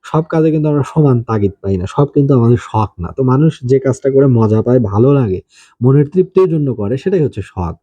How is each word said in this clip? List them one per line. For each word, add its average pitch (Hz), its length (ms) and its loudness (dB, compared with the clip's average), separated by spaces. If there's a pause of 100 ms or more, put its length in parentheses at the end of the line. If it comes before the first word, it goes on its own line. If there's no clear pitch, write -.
সব 160 240 -2
কাজে 160 220 0
কিন্তু 156 180 0
আমরা 147 160 0
সমান 139 380 2
তাগিদ 104 380 -2
পাই 98 160 -2
না, 90 120 -4
সব 143 240 0
কিন্তু 143 200 0
আমাদের 117 280 2
শখ 110 280 -4 (100)
না। 82 120 -8
তো 135 120 -8
মানুষ 135 280 2 (120)
যে 127 160 0
কাজটা 135 320 -2
করে 139 160 4
মজা 113 340 2
পায়, 123 180 2
ভালো 117 340 0
লাগে, 110 260 -2 (420)
মনের 139 260 4
তৃপ্তির 185 420 0
জন্য 151 240 -2
করে, 104 240 -4
সেটাই 185 240 -2
হচ্ছে 110 200 -4
শখ। 87 420 -8